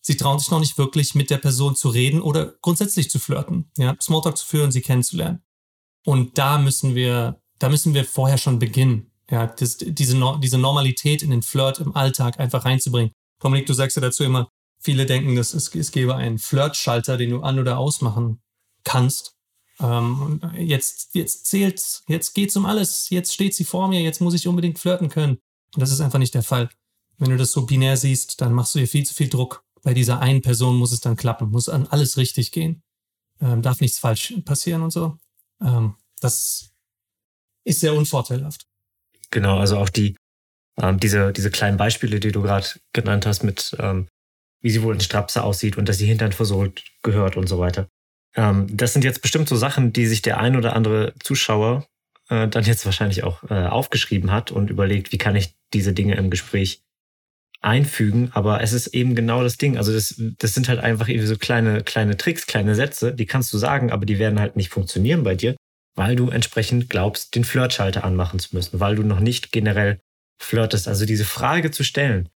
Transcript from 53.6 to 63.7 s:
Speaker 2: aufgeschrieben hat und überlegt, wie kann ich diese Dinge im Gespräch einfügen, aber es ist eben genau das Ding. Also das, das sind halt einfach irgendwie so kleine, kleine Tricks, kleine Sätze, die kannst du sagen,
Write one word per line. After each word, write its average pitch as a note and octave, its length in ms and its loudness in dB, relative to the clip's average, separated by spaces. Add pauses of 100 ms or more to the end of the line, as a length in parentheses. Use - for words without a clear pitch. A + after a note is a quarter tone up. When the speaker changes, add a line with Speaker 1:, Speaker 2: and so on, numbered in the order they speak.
Speaker 2:
aufgeschrieben F#2+ 640 -2
hat A2 200 -2
und G#2 180 0
überlegt, G2 420 -2
wie G#2 60 -4
kann G#2 180 0
ich G2 200 -2 (180)
diese G2+ 200 0
Dinge G2+ 220 2
im F#2+ 140 0
Gespräch G2 540 -4 (760)
einfügen, A#2+ 760 2
aber G#2 280 2
es A2 100 0
ist B2 160 -2
eben B2 280 0
genau A#2 260 2
das B2 160 0
Ding. C#3 200 0
Also G#2+ 140 0
das, A2 220 -2 (240)
das A2 160 0
sind B2+ 160 0
halt B2 100 0
einfach A2+ 280 0
irgendwie A2 200 0
so G#2+ 100 0
kleine, A2+ 460 0
kleine G#2 320 0
Tricks, E3+ 300 -4
kleine G#2 300 0
Sätze, B2 400 -2
die A2+ 100 -2
kannst B2+ 260 -2
du G#2+ 60 -2
sagen, B2 340 0